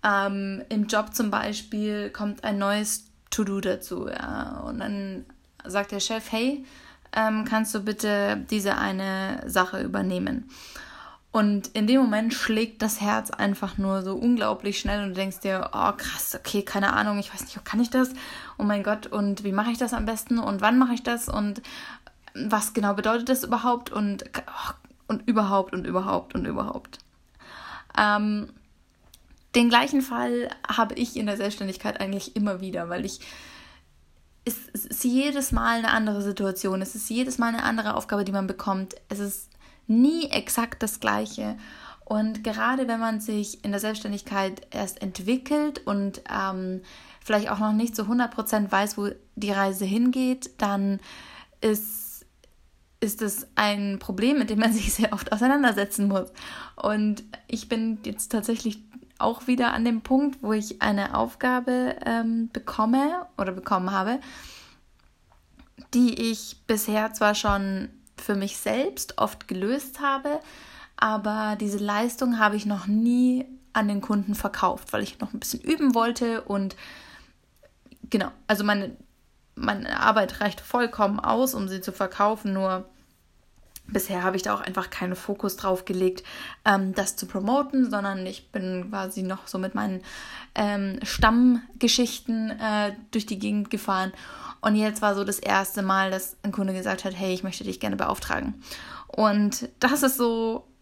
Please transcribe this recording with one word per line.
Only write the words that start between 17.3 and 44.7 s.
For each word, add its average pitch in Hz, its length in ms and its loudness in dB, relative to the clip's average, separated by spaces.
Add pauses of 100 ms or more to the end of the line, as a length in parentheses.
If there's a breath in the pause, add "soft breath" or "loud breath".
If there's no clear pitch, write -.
weiß - 100 -10
nicht, - 220 -12
kann 214 160 0
ich 233 100 2
das? 254 200 4 (480 loud breath)
Oh 208 60 0
mein 208 180 2
Gott, 214 240 -2
und 202 380 0
wie 196 80 0
mache 214 180 2
ich 233 80 -2
das 240 140 0
am 226 140 -2
besten? 226 320 0
Und 202 220 0
wann 233 180 6
mache 254 160 6
ich 220 80 -4
das? 233 260 -2
Und 208 340 -2 (720 loud breath)
was 214 400 0
genau 202 200 2
bedeutet 226 340 0
das 262 160 2
überhaupt?“ 240 480 0
Und, 202 320 -2 (220)
oh, - 260 -8 (360)
und - 200 -4
überhaupt 196 460 2
und 185 120 -4
überhaupt 185 480 -2
und 175 120 -2
überhaupt. - 520 -6 (1000 loud breath)
Ähm, 208 500 2 (1080)
den 240 140 6
gleichen 262 320 4
Fall 240 480 -2 (180)
habe 214 280 2
ich - 220 -2
in 214 100 -2
der 208 100 -2
Selbstständigkeit 202 640 -4
eigentlich 196 360 -4
immer 202 240 0
wieder, 175 280 -6
weil 180 160 -4
ich, - 160 -8 (1200 loud breath)
es, 226 120 -4 (160)
es - 140 -6
ist - 180 -6
jedes 269 460 2
Mal 233 280 2
eine 226 120 2
andere 214 320 2
Situation, 190 600 0
es 190 120 -8
ist - 160 -8
jedes 247 280 -2
Mal 233 100 2
eine 233 160 -2
andere 226 300 0
Aufgabe, 202 300 0
die 196 80 -2
man 196 140 0
bekommt. 190 480 -4 (140)
Es 202 100 -8
ist 202 320 -6 (380 soft breath)
nie 277 420 6
exakt 233 520 -2
das 214 180 -4
Gleiche. 214 560 -2 (480 loud breath)
Und 220 400 -2
gerade 233 420 0
wenn 226 140 0
man 226 200 0
sich 208 440 -4
in 202 80 -2
der 202 80 0
Selbstständigkeit 202 880 -4